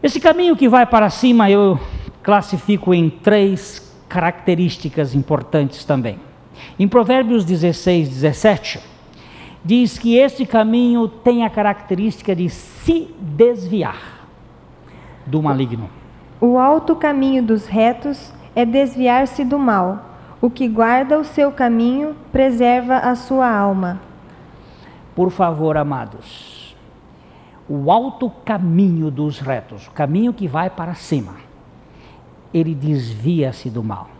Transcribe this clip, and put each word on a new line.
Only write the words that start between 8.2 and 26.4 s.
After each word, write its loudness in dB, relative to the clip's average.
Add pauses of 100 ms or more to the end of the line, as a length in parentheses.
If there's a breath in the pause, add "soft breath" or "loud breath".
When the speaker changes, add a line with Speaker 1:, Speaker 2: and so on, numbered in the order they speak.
Speaker 1:
diz 2
que 0
este 2
caminho 2
tem 0
a -2
característica -2
de -2
se -4 (100)
desviar -2 (1000 loud breath)
do -2
maligno. -2 (500)
Speaker 2:
O 4
alto 2
caminho 0
dos 0
retos -2 (240 loud breath)
é 2
desviar-se 0
do 0
mal. 0 (360 loud breath)
O 2
que -2
guarda 2
o -4
seu 0
caminho 0 (160)
preserva 2
a 0
sua 0
alma. -2 (1120 loud breath)
Speaker 1:
Por 0
favor, 0
amados, -8 (960 loud breath)